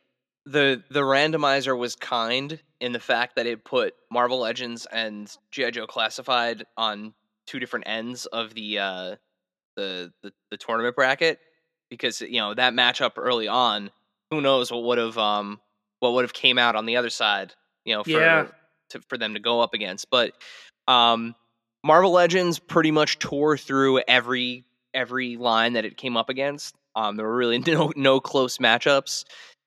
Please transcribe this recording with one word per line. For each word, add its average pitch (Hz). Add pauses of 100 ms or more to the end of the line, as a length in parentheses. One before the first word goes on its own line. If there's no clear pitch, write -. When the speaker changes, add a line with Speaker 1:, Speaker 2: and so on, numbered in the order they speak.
(460)
Speaker 1:
the, 135
the 143
randomizer 139
was 120
kind 127 (200)
in 123
the 120
fact 120
that 113
it 113
put 120 (180)
Marvel 123
Legends 117
and 107 (180)
G 135
I 117
Joe 113
Classified 120 (140)
on 110 (340)
two 135
different 123
ends 117
of 113
the, 104
uh, 95 (600)
the, 92 (100)
the, 101 (200)
the 107
tournament 117
bracket, 135 (500)
because, 120
you 117
know, 104
that 123
matchup 123
early 113
on, 104 (420)
who 156
knows 131
what 120
would've, 117
um, 104 (420)
what 120
would've 123
came 127
out 120
on 110
the 117
other 120
side, 101 (320)
you 113
know, 107
for, 160
Speaker 2:
Yeah. 156 (440)
Speaker 1:
to, -
for 131
them 107
to 107
go 117
up 117
against. 101
But, 120 (540)
um, 117 (480)
Marvel 170
Legends 175
pretty 160
much 151
tore 147
through 135
every, 123 (280)
every 123
line 117
that 110
it -
came 123
up 113
against. 139 (200)
Um, 107
there 110
were 113
really 120
<laughs> 123
no, 151
no 135
close 131
matchups. 127 (420)